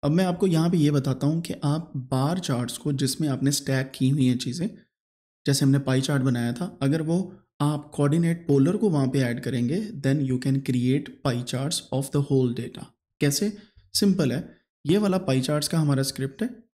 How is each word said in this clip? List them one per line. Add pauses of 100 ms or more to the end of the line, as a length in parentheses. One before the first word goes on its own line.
अब
मैं
आपको
यहाँ
पे
ये
बताता
हूँ
कि (100)
आप (200)
बार
चार्ट्स
को
जिसमें
आपने
स्टैक
की
हुई
हैं
चीज़ें, (760)
जैसे
हमने
पाई
चार्ट
बनाया
था,
अगर
वो (440)
आप
कोऑर्डिनेट
पोलर
को
वहाँ
पे
ऐड
करेंगे, (220)
then
you
can
create (140)
pie
charts (120)
of
the
whole
data। (360)
कैसे? (420)
सिंपल
है, (280)
ये
वाला
पाई
चार्ट्स
का
हमारा
स्क्रिप्ट
है (260)